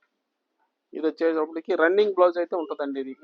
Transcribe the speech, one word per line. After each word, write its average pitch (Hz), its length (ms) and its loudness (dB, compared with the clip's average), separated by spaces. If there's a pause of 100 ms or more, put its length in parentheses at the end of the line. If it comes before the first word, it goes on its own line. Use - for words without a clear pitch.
(920)
ఇది 151 140 -4
వచ్చేటప్పటికి 160 680 -2
రన్నింగ్ 190 380 2
బ్లౌజ్ 180 240 4
అయితే 175 180 -4
ఉంటుందండి 147 440 -6
ఇది. 131 240 -8